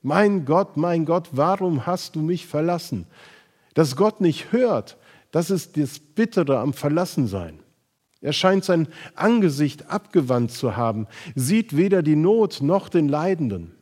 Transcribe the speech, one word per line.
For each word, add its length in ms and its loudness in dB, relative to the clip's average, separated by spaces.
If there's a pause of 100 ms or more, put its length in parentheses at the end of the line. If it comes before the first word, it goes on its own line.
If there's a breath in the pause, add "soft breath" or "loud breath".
„Mein 440 2
Gott, 320 0
mein 280 0
Gott, 280 -2
warum 520 0
hast 320 -6
du 60 -2
mich 240 -4
verlassen?“ 600 -4 (680 soft breath)
Dass 220 2
Gott 240 2
nicht 320 0
hört, 440 0 (360 soft breath)
das 180 0
ist 260 -4
das 220 -2
Bittere 640 0
am 120 -2
Verlassensein. 880 -2 (640)
Er 100 -4
scheint 320 2
sein 240 2 (280 loud breath)
Angesicht 760 0
abgewandt 600 0
zu 260 -4
haben, 300 -2 (280 loud breath)
sieht 420 0
weder 260 2
die 140 4
Not 460 2
noch 260 0
den 200 2
Leidenden. 720 -2